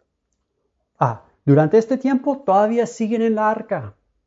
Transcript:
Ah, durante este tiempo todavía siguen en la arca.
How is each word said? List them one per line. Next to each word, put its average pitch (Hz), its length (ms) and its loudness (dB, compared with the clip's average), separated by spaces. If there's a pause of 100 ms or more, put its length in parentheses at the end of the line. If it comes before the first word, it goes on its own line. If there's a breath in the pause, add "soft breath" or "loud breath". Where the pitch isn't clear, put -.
(1000)
Ah, 117 260 -2 (200)
durante 151 340 4
este 240 200 0
tiempo 269 480 -2
todavía 214 400 2
siguen 226 360 -4
en 226 120 0
la 214 160 0
arca. 175 440 -8 (320)